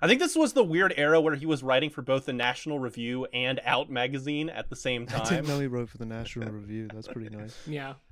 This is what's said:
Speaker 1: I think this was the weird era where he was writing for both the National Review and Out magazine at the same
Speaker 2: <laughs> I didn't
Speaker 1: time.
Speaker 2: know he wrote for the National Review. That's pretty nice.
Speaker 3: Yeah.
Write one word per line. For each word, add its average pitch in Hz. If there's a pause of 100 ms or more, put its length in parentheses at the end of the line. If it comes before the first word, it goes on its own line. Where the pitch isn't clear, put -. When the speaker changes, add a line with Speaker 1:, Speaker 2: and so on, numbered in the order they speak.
Speaker 1:
I 160
think 254
this 339
was 311
the 247
weird 175
era 151
where 156
he 139
was 147
writing 131
for 143
both 135
the 135
National 123
Review 123
and 127
Out 131
magazine 135
at 110
the 135
same 123
Speaker 2:
<laughs> 123
I 120
didn't 110
Speaker 1:
time. 156
Speaker 2:
know 143
he 139
wrote 123
for -
the 117
National 113
Review. 107
That's 110
pretty 107
nice. 107 (100)
Speaker 3:
Yeah. 139 (180)